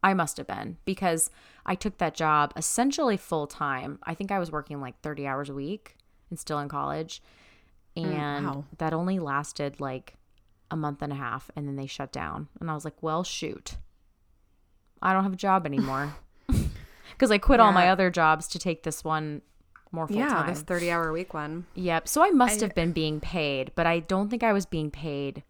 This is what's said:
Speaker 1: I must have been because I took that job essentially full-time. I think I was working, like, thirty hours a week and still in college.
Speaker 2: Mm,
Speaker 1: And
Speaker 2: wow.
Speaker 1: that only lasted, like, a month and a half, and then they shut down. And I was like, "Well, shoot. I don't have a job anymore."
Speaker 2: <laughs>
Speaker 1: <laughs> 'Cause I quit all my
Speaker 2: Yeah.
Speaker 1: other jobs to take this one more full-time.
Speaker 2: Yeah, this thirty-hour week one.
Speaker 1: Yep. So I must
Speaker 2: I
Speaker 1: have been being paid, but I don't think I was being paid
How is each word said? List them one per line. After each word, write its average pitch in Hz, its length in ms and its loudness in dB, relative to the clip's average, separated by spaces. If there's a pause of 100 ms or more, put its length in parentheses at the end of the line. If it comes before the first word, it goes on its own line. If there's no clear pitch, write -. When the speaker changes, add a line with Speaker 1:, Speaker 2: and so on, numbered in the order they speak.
Speaker 1:
I 196 100 6
must 175 240 0
have - 100 -10
been - 380 -8
because 175 460 2 (340)
I 185 120 -2
took - 220 -6
that 165 160 0
job 151 420 2
essentially 254 600 2
full-time. 143 880 -4
I 170 120 -8
think 196 180 -6
I 196 80 0
was 165 100 -4
working, 147 300 -6
like, 127 220 -12
thirty 147 240 -6
hours 139 220 -4
a 139 60 -10
week 147 420 -8 (320)
and 170 100 -10
still 151 200 -4
in 143 100 -4
college. 147 540 -6 (760)
Speaker 2:
Mm, 165 160 -4
Speaker 1:
And 147 340 -4
Speaker 2:
wow. 139 180 -6 (140)
Speaker 1:
that 160 140 -2
only 180 280 0
lasted, 143 600 -4
like, 131 360 -8 (540)
a 165 60 -4
month 147 260 -4
and 147 100 -6
a 139 40 -6
half, 127 400 -8
and 147 120 -6
then 139 80 -6
they 135 100 -6
shut 135 260 -10
down. 85 360 -8 (120)
And 170 80 -6
I 160 60 -2
was 151 100 -8
like, - 180 -10
"Well, 160 200 0
shoot. - 540 -8 (1200)
I 190 120 2
don't 190 100 4
have 196 100 0
a 185 40 -6
job 190 280 2
anymore." 139 520 -2 (320)
Speaker 2:
<laughs> - 0 -
Speaker 1:
<laughs> - 680 -2
'Cause 233 120 6
I 208 80 6
quit 240 220 8
all 214 120 10
my 185 120 8
Speaker 2:
Yeah. 180 80 8
Speaker 1:
other 185 180 4
jobs 160 380 4
to - 100 -8
take 170 240 -2
this - 220 -8
one 156 380 -4 (500)
more 160 160 -4
full-time. 233 200 0
Speaker 2:
Yeah, 190 140 0 (100)
this 151 100 -6
thirty-hour 170 500 0
week 175 200 -6
one. 160 320 -8 (100)
Speaker 1:
Yep. 170 340 -2
So 302 140 4
I 403 80 6
must 247 320 6
Speaker 2:
I 220 40 2
Speaker 1:
have 185 80 -4
been 170 180 2
being 156 280 0
paid, 147 540 -2
but 170 120 2
I 170 140 4
don't 190 280 -2
think 233 140 -2
I 226 100 4
was 196 140 2
being 151 240 -4
paid 143 600 -6